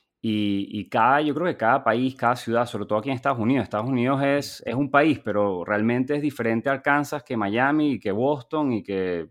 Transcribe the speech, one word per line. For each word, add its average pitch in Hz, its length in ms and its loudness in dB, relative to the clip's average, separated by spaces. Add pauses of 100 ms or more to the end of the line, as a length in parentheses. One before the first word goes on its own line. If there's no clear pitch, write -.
(220)
y, 104 500 0
y 104 180 -8
cada, 123 320 4
yo 151 120 -2
creo 160 140 -2
que - 100 -2
cada 117 260 2
país, 123 320 0
cada 120 200 2
ciudad, 117 300 0
sobre 104 200 -6
todo 107 140 0
aquí 131 100 -6
en 131 60 -2
Estados 127 240 -2
Unidos, 117 240 2
Estados 107 260 -4
Unidos 131 340 0
es, 139 420 -2
es 113 100 -4
un 139 140 -2
país, 147 300 4
pero 101 460 0
realmente 120 500 0
es 147 60 -4
diferente 117 480 -2
Arkansas 143 540 0
que 127 120 -6
Miami 131 580 2
y 101 60 -4
que 101 120 -2
Boston 139 640 -2
y 101 100 -4
que 90 480 -4